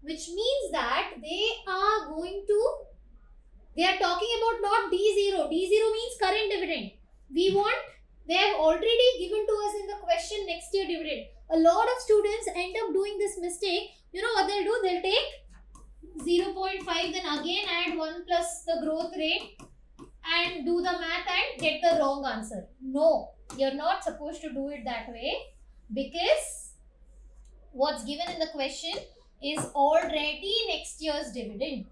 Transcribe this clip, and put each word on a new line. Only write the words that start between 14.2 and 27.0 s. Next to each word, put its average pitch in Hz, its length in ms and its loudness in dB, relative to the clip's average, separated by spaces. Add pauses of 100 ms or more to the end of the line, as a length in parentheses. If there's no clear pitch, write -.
know 466 120 0
what 381 140 4
they'll 403 160 0
do? 440 180 0
They'll 359 200 2
take - 1200 -6
zero 359 280 2
point 381 300 -4
five, 330 300 -2
then 370 140 -4 (120)
again 359 300 -2
add 339 300 -2
one 320 280 -6
plus 339 380 0
the 330 200 -2
growth 330 320 -2
rate 320 440 -2 (640)
and 339 400 -2
do 349 120 2
the 349 160 0
math 349 360 -4
and 359 320 -2
get 294 220 0
the 330 180 6
wrong 277 240 0
answer. 220 420 -6 (140)
No, 277 520 2 (260)
you're 269 160 2
not 311 280 0
supposed 311 380 -6
to 311 140 -10
do 277 160 -4
it 254 160 -10
that 233 240 -6
way, 240 240 -4 (580)
because 359 800 0 (1000)